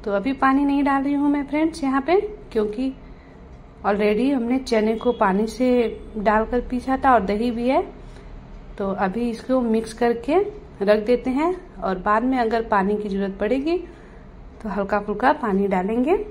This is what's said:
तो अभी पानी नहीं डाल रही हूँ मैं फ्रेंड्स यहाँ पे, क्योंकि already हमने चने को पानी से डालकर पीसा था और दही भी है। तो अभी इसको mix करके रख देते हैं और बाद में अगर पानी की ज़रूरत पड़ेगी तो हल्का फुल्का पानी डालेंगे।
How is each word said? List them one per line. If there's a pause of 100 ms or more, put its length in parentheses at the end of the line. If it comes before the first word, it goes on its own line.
तो
अभी
पानी
नहीं
डाल
रही
हूँ
मैं
फ्रेंड्स
यहाँ
पे, (320)
क्योंकि (920)
already
हमने
चने
को
पानी
से (500)
डालकर
पीसा
था
और
दही
भी
है। (960)
तो (100)
अभी
इसको
mix
करके (420)
रख
देते
हैं (240)
और
बाद
में
अगर
पानी
की
ज़रूरत
पड़ेगी (840)
तो
हल्का
फुल्का
पानी
डालेंगे। (140)